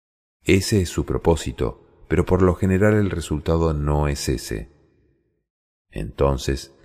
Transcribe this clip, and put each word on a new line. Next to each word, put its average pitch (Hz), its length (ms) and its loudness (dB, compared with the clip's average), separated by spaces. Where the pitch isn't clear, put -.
Ese 95 380 2
es 87 80 0
su 76 160 -4
propósito, - 1040 -4
pero 82 160 2
por 90 160 2
lo 92 140 4
general 101 400 2
el 104 160 0
resultado 80 640 -2
no 73 340 0
es 69 220 -4
ese. 57 420 -6
Entonces, 67 840 -2